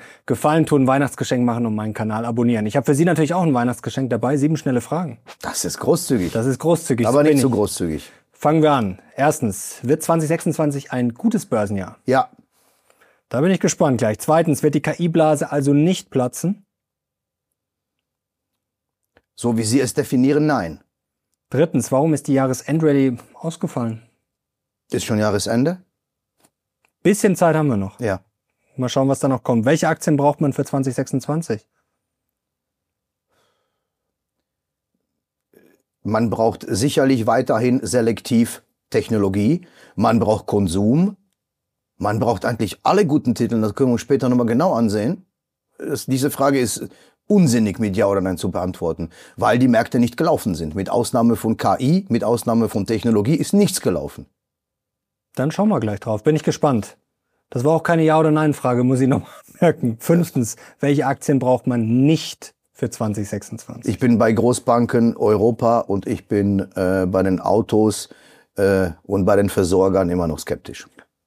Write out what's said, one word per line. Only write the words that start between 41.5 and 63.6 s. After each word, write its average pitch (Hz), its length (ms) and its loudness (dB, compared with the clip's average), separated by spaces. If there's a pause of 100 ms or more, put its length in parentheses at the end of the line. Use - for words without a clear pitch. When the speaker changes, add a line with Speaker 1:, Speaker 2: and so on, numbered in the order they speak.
Speaker 2:
Man 104 240 -2
braucht 117 240 0
eigentlich 113 400 -4
alle 190 200 4
guten 139 300 0
Titel. 113 260 -2
Das 107 140 -2
können 135 140 0
wir 120 60 2
uns 110 60 -2
später 135 280 0
nochmal 123 180 2
genau 139 280 0
ansehen. 113 520 -2 (500)
Das, - 300 -8
diese 131 240 -2
Frage 139 300 0
ist 110 280 -4 (380)
unsinnig 120 520 2
mit 104 180 -2
Ja 107 100 2
oder 98 140 2
Nein 92 160 -2
zu 92 140 -4
beantworten, 87 580 -4 (300)
weil 117 200 2
die 131 80 4
Märkte 120 320 2
nicht 120 200 0
gelaufen 156 360 0
sind. 78 200 -8
Mit 98 160 -6
Ausnahme 117 460 0
von 113 200 -2
K 101 240 0
I, 170 300 0
mit 117 120 0
Ausnahme 113 460 0
von 101 160 -4
Technologie 113 520 0
ist - 180 -4
nichts 202 260 2
gelaufen. 76 460 -4 (1080)
Speaker 1:
Dann 135 160 -2
schauen 202 200 0
wir 156 100 0
gleich 104 200 -4
drauf. 107 220 -6
Bin 156 140 2
ich 147 60 -2
gespannt. 139 560 -2 (500)
Das 120 160 -4
war 156 80 4
auch 160 100 2
keine 165 200 2
Ja- 156 180 4
oder 160 100 4
Nein-Frage, 143 540 0
muss 127 160 2
ich 135 80 2
noch 127 120 2
mal - 80 -12 (140)
<laughs> - 200 -10
merken. 151 380 0
Fünftens, 165 560 -2 (240)
welche 139 260 0
Aktien 139 320 0
braucht 123 280 0
man 120 380 0
nicht - 500 -2 (180)
für 117 180 -6
zwanzig 107 400 -6
sechsundzwanzig? - 600 -10